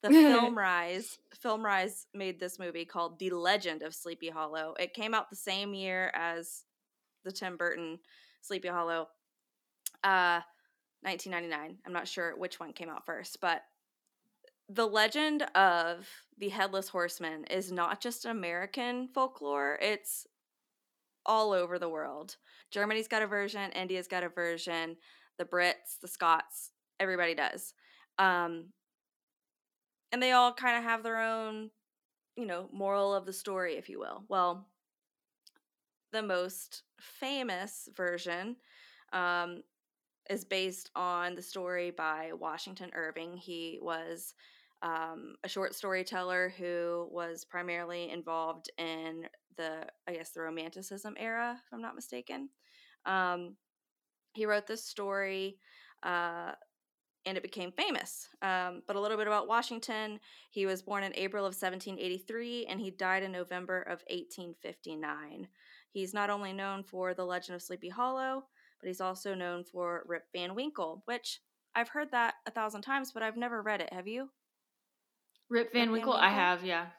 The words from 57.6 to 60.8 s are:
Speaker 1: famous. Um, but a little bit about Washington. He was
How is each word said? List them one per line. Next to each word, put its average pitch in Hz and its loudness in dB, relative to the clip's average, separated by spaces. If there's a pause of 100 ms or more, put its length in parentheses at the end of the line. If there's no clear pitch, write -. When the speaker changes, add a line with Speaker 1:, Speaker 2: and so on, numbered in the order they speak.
Speaker 1:
famous. - -4 (120)
Um, 180 -2
but 196 -2
a 202 0
little 214 0
bit 214 0
about 208 2
Washington. 220 -2 (300)
He 196 0
was 190 0